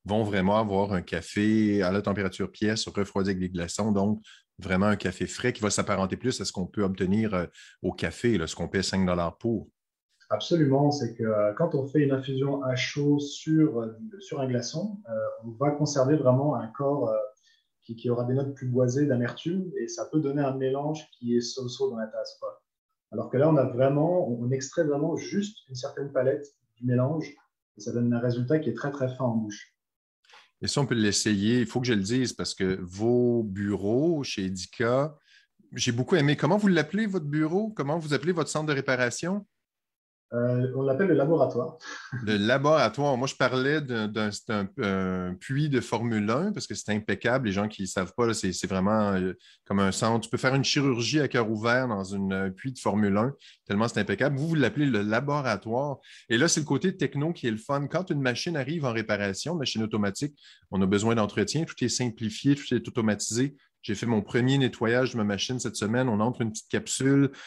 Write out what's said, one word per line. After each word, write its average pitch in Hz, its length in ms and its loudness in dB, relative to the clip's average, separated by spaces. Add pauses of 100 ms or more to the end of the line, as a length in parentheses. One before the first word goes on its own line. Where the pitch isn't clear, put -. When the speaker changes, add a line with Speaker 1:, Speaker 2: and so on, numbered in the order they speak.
Speaker 1:
vont 107 180 0
vraiment 98 360 2
avoir 101 340 2
un 87 100 0
café 104 800 2
à 90 80 2
la 101 120 0
température 95 500 -2
pièce, 107 360 -2
refroidi 98 420 -2
avec 92 100 -2
des 92 100 -2
glaçons, 95 420 -2
donc 101 300 2 (360)
vraiment 92 280 2
un 104 100 4
café 92 300 -4
frais - 260 -2
qui - 80 -6
va 107 80 2
s'apparenter 95 480 0
plus 123 240 -2
à 95 60 -6
ce - 60 -8
qu'on 92 140 -4
peut 104 160 -2
obtenir, 98 520 0
euh, 87 100 0 (380)
au 92 100 -2
café, 98 460 0
là, 80 80 -2
ce - 100 -8
qu'on 85 120 -6
paie 98 140 0
cinq 95 220 0
dollars 87 320 0
pour. 117 320 -4 (640)
Speaker 2:
Absolument, 143 600 2
c'est 117 240 -2
que, 117 100 -4
euh, 104 300 2
quand 165 200 0
on 135 120 -2
fait 151 140 2
une 139 120 4
infusion 135 500 -2
à 127 120 -2
chaud 147 440 2
sur, 151 640 2
euh, 110 120 -6 (260)
sur 143 220 -8
un 131 60 -2
glaçon, 160 640 -4
euh, 113 40 -8 (320)
on 113 60 -12
va 139 220 0
conserver 147 440 2
vraiment 131 400 4
un 113 120 -6
corps, 139 420 0
euh, 110 60 0 (680)
qui, 117 140 -12
qui 120 140 -2
aura 120 140 0
des 127 100 0
notes 139 200 0
plus 131 120 -10
boisées, 127 400 2
d'amertume, 160 720 -2
et 117 100 -4
ça - 180 -8
peut 156 140 0
donner 143 220 0
un 139 140 0
mélange 139 560 -2
qui 120 240 0
est 120 40 4
so-so 127 500 -4
dans 113 80 -8
la 110 80 -4
tasse, 110 340 -10
quoi. - 220 -12 (500)
Alors 110 180 -6
que - 60 0
là, 143 120 6
on 156 80 6
a 127 80 4
vraiment, 147 640 2
on, 120 180 -4
on 127 40 0
extrait 135 340 -2
vraiment 147 320 0
juste - 420 -4 (100)
une 127 80 -12
certaine 139 360 -8
palette 135 360 0 (280)
du 123 100 -6
mélange, 127 420 0 (480)
et 104 40 -20
ça 117 120 -8
donne 120 200 0
un 117 80 0
résultat 123 380 0
qui 120 120 -2
est - 40 -2
très, 143 160 -6
très 127 240 -4
fin 131 100 -6
en 117 120 0
bouche. 104 380 -8 (880)
Speaker 1:
Et - 40 -6
ça, - 140 0
on 135 60 2
peut 127 80 0
l'essayer. 107 640 2
Il 113 60 2
faut 123 140 -4
que 123 60 -2
je 123 60 2
le 101 100 4
dise 117 300 0
parce - 220 -6
que 92 280 0
vos 117 600 2
bureaux 104 840 0
chez 98 220 -4
Edica, 120 680 -2 (600)
j'ai 123 180 0
beaucoup 123 240 2
aimé. 147 180 4
Comment 156 220 2
vous 208 120 4
l'appelez, 180 380 2
votre 185 200 -4
bureau ? 156 500 0
Comment 147 220 -2
vous 151 160 -4
appelez 143 180 0
votre 165 160 0
centre 156 180 -2
de 151 60 2
réparation ? 139 720 0 (840)
Speaker 2:
Euh, 123 420 0
on 135 80 -2
l'appelle 135 240 2
le 165 80 6
laboratoire. 139 640 2 (460)
Speaker 1:
Le 104 120 2
laboratoire. 139 800 2
Moi, 131 120 -2
je - 80 -8
parlais 131 440 2
d'un, 117 280 -2
d'un, 107 220 -2 (180)
d'un, 101 200 -2 (120)
euh, 92 540 0
puits 143 340 -2
de 131 120 2
Formule 110 480 0
un 165 240 0
parce 156 140 -8
que 107 80 -10
c'est - 180 -4
impeccable. 113 540 0
Les 98 60 0
gens 101 160 0
qui 104 140 -8
ne 92 40 -4
savent 92 300 -2
pas, 120 100 4
là, 113 80 2
c'est, 98 180 -2
c'est - 140 -6
vraiment, 101 460 2
euh, 92 220 0 (320)
comme 101 120 0
un 98 140 4
centre. 113 320 0
Tu - 40 -12
peux - 80 -4
faire 131 200 2
une 135 80 2
chirurgie 135 560 0
à 135 80 0
cœur 117 200 0
ouvert 117 380 0
dans 104 160 -2
une, 98 300 -4
euh, 95 180 -2
puits 127 220 -8
de 120 80 -12
Formule 101 360 2
un, 123 200 2 (300)
tellement 104 200 0
c'est 113 140 -2
impeccable. 127 360 0
Vous, 151 120 -2
vous 165 80 0
l'appelez 139 300 2
le 110 160 2
laboratoire. 123 960 -2 (300)
Et 117 100 2
là, 165 100 6
c'est 165 120 2
le 143 60 -2
côté 185 300 0
techno 143 360 -2
qui 165 140 -6
est 113 60 0
le 107 40 -2
fun. 143 300 -4
Quand 180 240 -4
une 147 100 0
machine 131 360 -2
arrive 143 280 -4
en 123 80 0
réparation, 107 640 -2
machine 117 300 -2
automatique, 107 520 -2 (360)
on 98 100 2
a 95 40 2
besoin 104 280 4
d'entretien. 107 500 0
Tout - 200 -6
est 120 40 2
simplifié, 117 680 0
tout - 180 -4
est 113 140 0
automatisé. 113 640 0 (280)
J'ai 104 120 -4
fait 110 120 -4
mon 113 140 2
premier 127 380 2
nettoyage 123 540 2
de 123 40 -4
ma 110 60 0
machine 104 380 -2
cette 110 160 -6
semaine. 120 320 0
On 107 100 0
entre 113 220 0
une 110 100 -2
petite - 180 -12
capsule, 135 640 2 (160)